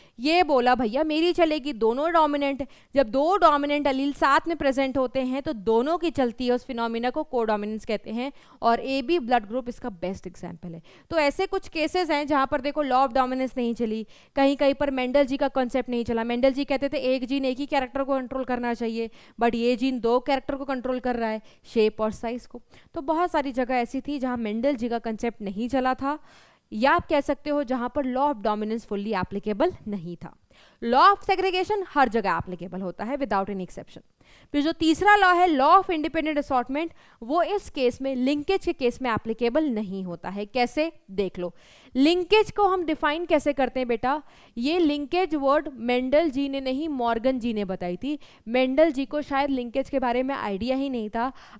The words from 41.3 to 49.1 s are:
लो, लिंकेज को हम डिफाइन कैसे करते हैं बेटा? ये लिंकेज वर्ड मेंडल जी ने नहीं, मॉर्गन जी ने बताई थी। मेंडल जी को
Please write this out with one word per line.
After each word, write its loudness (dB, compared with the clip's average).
लो, -6
लिंकेज 4
को 2
हम 0
डिफाइन -2
कैसे 2
करते -2
हैं -4
बेटा? -2
ये 0
लिंकेज 2
वर्ड 2
मेंडल 2
जी -2
ने -4
नहीं, -2
मॉर्गन 0
जी -2
ने -2
बताई -6
थी। -4
मेंडल 4
जी -4
को -4